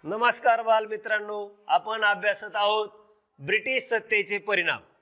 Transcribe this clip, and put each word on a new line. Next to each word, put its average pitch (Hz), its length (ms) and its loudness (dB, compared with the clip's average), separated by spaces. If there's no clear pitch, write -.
नमस्कार 226 580 2
बालमित्रांनो, 214 1040 -2
आपण 214 360 0
अभ्यासत 202 520 0
आहोत 208 340 2
ब्रिटिश 214 440 -2
सत्तेचे 208 540 -2
परिणाम. 175 440 -2